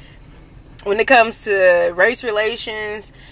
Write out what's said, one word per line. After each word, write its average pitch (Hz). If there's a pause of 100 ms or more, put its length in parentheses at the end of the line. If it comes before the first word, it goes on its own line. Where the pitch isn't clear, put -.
(840)
when 202
it 220
comes 226
to 180
race 214
relations 214 (180)